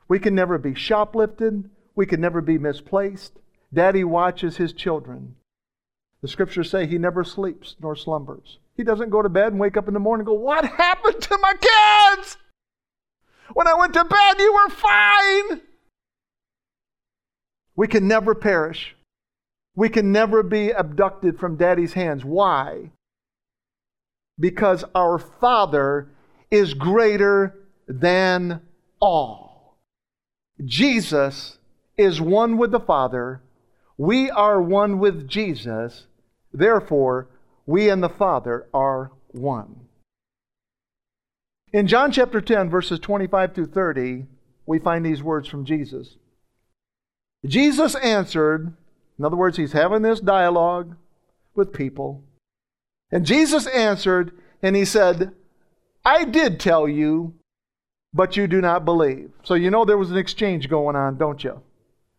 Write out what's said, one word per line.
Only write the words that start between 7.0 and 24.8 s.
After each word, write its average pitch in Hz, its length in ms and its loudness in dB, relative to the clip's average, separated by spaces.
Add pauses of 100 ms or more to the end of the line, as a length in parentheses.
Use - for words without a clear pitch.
sleeps - 580 -10
nor 156 140 -8
slumbers. 147 640 -10 (180)
He 240 60 -6
doesn't 220 260 -2
go 214 120 2
to 208 80 0
bed 196 180 2
and 202 120 -2
wake 202 180 -2
up 202 100 -4
in 202 60 -4
the 202 60 -2
morning 220 220 -2
and 208 60 -10
go, 214 120 0
"What 294 260 0
happened 370 560 0
to 392 180 -2
my 392 140 2
kids? 415 840 4 (1160)
When 339 140 2
I 330 60 6
went 349 220 2
to 339 100 4
bed, 392 340 4
you 403 140 6
were 403 160 4
fine." 403 920 2 (2250)
We 214 120 0
can 202 200 0
never 214 280 2
perish. 165 600 -4 (800)
We 220 140 2
can 214 220 0
never 214 320 2
be 208 260 -2
abducted 185 720 -2
from 170 180 -6
Daddy's 175 360 0
hands. 156 300 -4
Why? 156 680 -2 (1500)
Because 185 540 0